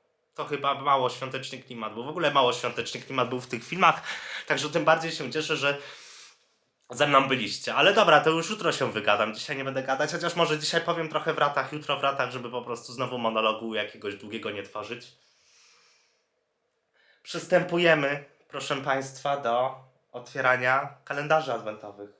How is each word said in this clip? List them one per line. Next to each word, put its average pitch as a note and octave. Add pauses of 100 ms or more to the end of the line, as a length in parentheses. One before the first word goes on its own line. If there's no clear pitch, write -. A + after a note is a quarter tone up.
(360)
To D3
chyba C#3
mało C3+
świąteczny C3
klimat A2
był. A#2
W C#3
ogóle D#3+
mało B2+
świąteczny A#2+
klimat B2+
był B2+
w B2
tych A#2
filmach, E3+ (460)
także C#3+
tym D#3
bardziej D#3+
się C3+
cieszę, D#3
że C#3+ (1120)
ze B2+
mną C3+
byliście. A#2
Ale E3
dobra, E3+
to D3+
już D#3+
jutro F3
się B2
wygadam. G#2+
Dzisiaj -
nie C3+
będę C3+
gadać, C3+
chociaż E3+
może D#3
dzisiaj D#3+
powiem E3
trochę D#3
w -
ratach, D3
jutro D3
w C3+
ratach, C3+
żeby B2
po B2
prostu A#2+
znowu B2
monologu A2
jakiegoś G#2
długiego G#2+
nie G2+
tworzyć. G#2+ (2250)
Przystępujemy, E3 (220)
proszę C#3
państwa, C3+
do B2 (360)
otwierania B2+
kalendarzy D3
adwentowych. G#2 (100)